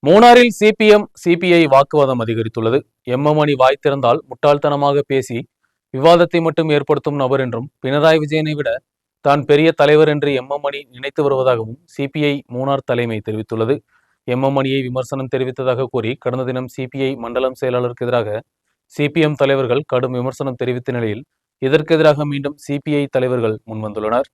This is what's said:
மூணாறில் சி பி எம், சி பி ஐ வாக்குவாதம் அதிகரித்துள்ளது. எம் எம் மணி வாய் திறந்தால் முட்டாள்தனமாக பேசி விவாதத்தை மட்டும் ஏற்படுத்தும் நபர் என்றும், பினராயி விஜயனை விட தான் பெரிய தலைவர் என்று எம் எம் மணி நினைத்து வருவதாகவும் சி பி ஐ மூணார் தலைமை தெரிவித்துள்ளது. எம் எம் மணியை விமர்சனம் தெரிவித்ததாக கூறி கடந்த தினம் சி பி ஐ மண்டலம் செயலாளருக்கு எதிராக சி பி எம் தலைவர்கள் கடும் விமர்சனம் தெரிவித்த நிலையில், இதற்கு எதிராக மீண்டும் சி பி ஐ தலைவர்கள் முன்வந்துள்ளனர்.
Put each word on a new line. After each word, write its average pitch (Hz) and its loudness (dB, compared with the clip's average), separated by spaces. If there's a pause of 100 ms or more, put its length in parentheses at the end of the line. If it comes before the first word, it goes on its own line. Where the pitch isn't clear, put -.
மூணாறில் 240 8
சி 214 2 (100)
பி 220 0 (100)
எம், 208 2 (160)
சி 175 0
பி 185 -2
ஐ 170 6
வாக்குவாதம் 135 2
அதிகரித்துள்ளது. 113 -2 (360)
எம் 139 -2
எம் 151 2
மணி 147 2
வாய் 131 2
திறந்தால் 139 2
முட்டாள்தனமாக 143 0
பேசி 127 -4 (560)
விவாதத்தை 170 4
மட்டும் 160 -2
ஏற்படுத்தும் 147 -2
நபர் 135 0
என்றும், 120 -6 (180)
பினராயி 147 2
விஜயனை 156 -4
விட 131 -4 (560)
தான் 143 2
பெரிய 151 4 (120)
தலைவர் 151 4
என்று 147 -2 (120)
எம் 131 -16
எம் 147 -10
மணி 143 -4 (160)
நினைத்து 139 -6
வருவதாகவும் 127 0 (180)
சி 139 -4
பி 151 -2
ஐ 143 0 (220)
மூணார் 135 -2
தலைமை 117 -2
தெரிவித்துள்ளது. 113 -4 (520)
எம் 127 -2
எம் 139 -2
மணியை 135 -2
விமர்சனம் 131 -8
தெரிவித்ததாக 127 -4
கூறி 117 -4 (120)
கடந்த 127 -4
தினம் 127 -8
சி 131 -8
பி 135 -6
ஐ - -4 (140)
மண்டலம் 127 -4
செயலாளருக்கு 123 -4
எதிராக 113 -2 (560)
சி 147 -2
பி 165 0
எம் 147 -4
தலைவர்கள் 135 0
கடும் 127 -2
விமர்சனம் 131 -6
தெரிவித்த 123 -6
நிலையில், 113 -6 (380)
இதற்கு 151 0
எதிராக 151 2
மீண்டும் 139 -8
சி 143 -6
பி 151 -4 (100)
ஐ - -2 (100)
தலைவர்கள் 123 -2 (140)
முன்வந்துள்ளனர். 107 -4